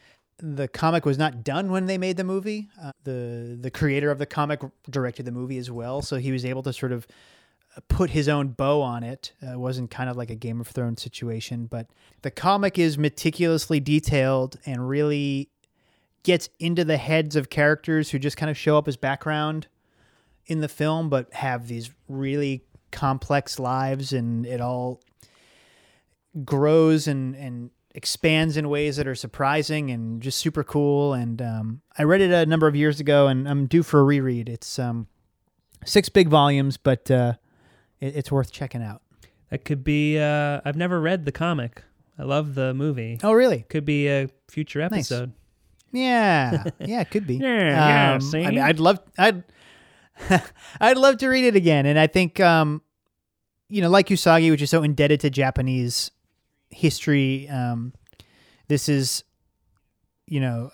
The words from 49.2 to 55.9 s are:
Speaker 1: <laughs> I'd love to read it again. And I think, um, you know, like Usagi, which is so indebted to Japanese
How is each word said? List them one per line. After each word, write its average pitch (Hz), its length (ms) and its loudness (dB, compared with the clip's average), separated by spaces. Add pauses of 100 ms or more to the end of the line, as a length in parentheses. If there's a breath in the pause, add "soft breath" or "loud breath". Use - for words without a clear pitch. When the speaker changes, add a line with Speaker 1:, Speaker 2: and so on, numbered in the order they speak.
Speaker 1:
<laughs> 185 140 4 (380 loud breath)
I'd 254 180 6
love 269 200 6
to 269 100 0
read 254 160 2
it 233 120 6
again. 156 300 6
And 147 120 4
I 156 80 8
think, 180 340 2
um, 160 420 4 (880)
you 202 100 -2
know, 170 80 4
like 190 200 6
Usagi, 165 420 6
which 151 100 4
is 143 80 0
so 165 140 2
indebted 147 380 4
to 147 100 0
Japanese 131 800 -2 (600)